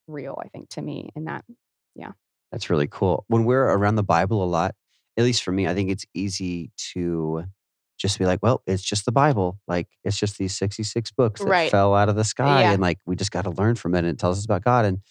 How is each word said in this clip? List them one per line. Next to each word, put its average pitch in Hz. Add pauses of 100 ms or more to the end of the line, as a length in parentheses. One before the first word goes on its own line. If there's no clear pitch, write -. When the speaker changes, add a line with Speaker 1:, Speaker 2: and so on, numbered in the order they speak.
Speaker 1:
real, 147
I -
think, -
to 151
me -
in 156
that, 139 (500)
yeah. - (380)
Speaker 2:
That's -
really 76
cool. -
When 113
we're 127
around 101
the 107
Bible 92
a -
lot, 87 (420)
at 117
least 123
for 92
me, 95
I 90
think 95
it's 95
easy 90 (200)
to 82 (520)
just -
be 95
like, 90
"Well, 123
it's 92
just -
the 117
Bible. 113
Like, 90 (160)
it's 101
just 101
these 95
sixty-six 107
books 113
that 196
Speaker 1:
Right. 180
Speaker 2:
fell 101
out 101
of 101
the 107
sky, 135
Speaker 1:
Yeah. -
Speaker 2:
and, 95
like, 87
we -
just 95
gotta 87
learn 104
from 87
it, 90
and 85
it 80
tells 90
us 101
about 101
God." 120
And, 98 (100)